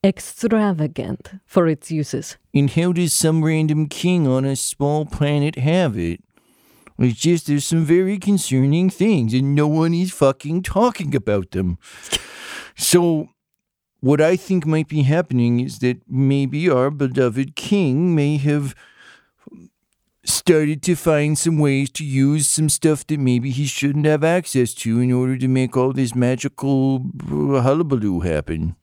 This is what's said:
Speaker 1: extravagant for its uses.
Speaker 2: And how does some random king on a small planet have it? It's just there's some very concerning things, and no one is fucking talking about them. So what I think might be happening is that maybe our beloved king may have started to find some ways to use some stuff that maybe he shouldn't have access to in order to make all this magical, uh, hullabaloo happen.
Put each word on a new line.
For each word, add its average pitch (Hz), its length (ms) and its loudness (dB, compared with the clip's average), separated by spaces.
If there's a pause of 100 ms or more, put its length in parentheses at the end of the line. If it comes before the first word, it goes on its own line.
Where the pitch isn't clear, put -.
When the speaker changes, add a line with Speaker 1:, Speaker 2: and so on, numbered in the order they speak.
Speaker 1:
extravagant 196 1300 -2 (160)
for 175 200 2
its 156 240 -2
uses. 147 460 -6 (180)
Speaker 2:
And 143 160 4
how 175 220 0
does 175 220 0
some 160 280 2
random 156 460 0
king 175 380 0
on 131 180 2
a 135 120 -2
small 147 500 -2
planet 147 500 -2
have 151 400 0
it? 85 240 -4 (800)
It's 120 220 2
just 170 260 0
there's 147 200 -2
some 165 180 0
very 185 340 2
concerning 170 720 2
things, 151 440 0
and 139 200 2
no 147 140 4
one 160 260 2
is 180 180 -2
fucking 147 500 0
talking 196 520 -2
about 101 360 -2
them. 90 280 -2 (960)
So 170 520 0 (720)
what 147 200 2
I 165 160 4
think 180 300 -2
might 156 220 -2
be 151 140 -2
happening 127 580 0
is 131 200 -8
that 123 280 -2
maybe 139 640 0
our 131 200 2
beloved 135 640 -2
king 170 600 0
may 147 240 2
have 143 360 -2 (1500)
started 156 580 2
to 180 140 2
find 151 420 0
some 165 200 0
ways 139 320 2
to - 140 -12
use 139 440 2
some 156 200 0
stuff 151 380 0
that 156 140 -2
maybe 127 300 0
he 135 160 -2
shouldn't 143 400 0
have 151 180 2
access 160 500 0
to 113 260 -2
in 127 120 2
order 127 260 0
to 131 100 -2
make 131 280 0
all 131 160 2
this 127 220 -2
magical, 131 920 0 (260)
uh, 143 300 0
hullabaloo 127 600 0
happen. 80 640 -2